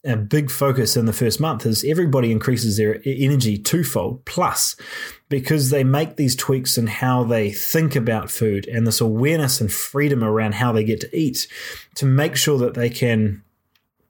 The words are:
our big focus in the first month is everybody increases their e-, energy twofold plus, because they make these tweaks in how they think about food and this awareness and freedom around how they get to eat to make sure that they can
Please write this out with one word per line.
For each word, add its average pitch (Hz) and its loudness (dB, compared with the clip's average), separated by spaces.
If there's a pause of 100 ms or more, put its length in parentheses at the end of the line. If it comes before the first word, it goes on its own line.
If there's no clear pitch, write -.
our 120 0
big 131 0
focus 131 0
in 117 2
the 107 2
first 117 0
month 151 -2
is 113 0
everybody 135 2
increases 110 0
their 107 0
e-, 135 -2
energy 117 2
twofold 127 -2
plus, - -2 (500)
because 135 0
they 143 4
make 143 0
these 135 0
tweaks 131 -2
in 117 0
how 127 0
they 110 0
think 160 0
about 113 -2
food 101 0
and 117 0
this 110 0
awareness 131 2
and 107 -2
freedom 139 0
around 107 0
how 120 0
they 110 2
get 110 -2
to - -8
eat 147 -2 (460)
to 143 -2
make 143 2
sure 147 2
that 123 0
they 120 0
can 110 0 (680)